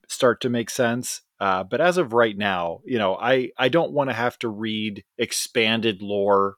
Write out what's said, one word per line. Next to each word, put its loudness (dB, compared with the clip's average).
start 0
to -2
make -2
sense. -2
Uh, 0
but -4
as 2
of 0
right 4
now, -2
you -2
know, 2
I, 0
I 2
don't 2
wanna 0
have -2
to -4
read -6
expanded 0
lore 2